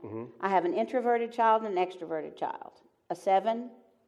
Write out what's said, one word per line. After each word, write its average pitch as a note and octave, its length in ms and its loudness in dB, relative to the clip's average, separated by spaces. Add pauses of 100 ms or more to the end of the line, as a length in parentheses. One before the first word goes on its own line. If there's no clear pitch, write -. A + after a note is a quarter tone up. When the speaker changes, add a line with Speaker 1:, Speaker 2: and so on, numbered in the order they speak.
Speaker 1:
Mm-hmm. A2 220 -10 (160)
Speaker 2:
I F#3+ 80 -2
have F#3 160 4
an F3 80 0
introverted A#3+ 600 0
child A3 320 4
and G3+ 120 -4
an F3+ 100 2
extroverted D#3+ 480 -8
child, - 460 -8 (300)
a F3 40 -4
seven G#3+ 540 0 (400)